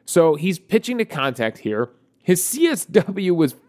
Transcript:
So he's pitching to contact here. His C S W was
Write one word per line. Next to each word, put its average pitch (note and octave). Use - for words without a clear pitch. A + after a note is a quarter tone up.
So E3
he's E3
pitching A#3
to A3+
contact B2
here. A2
His F3
C D#4
S D4
W F#3
was D#3+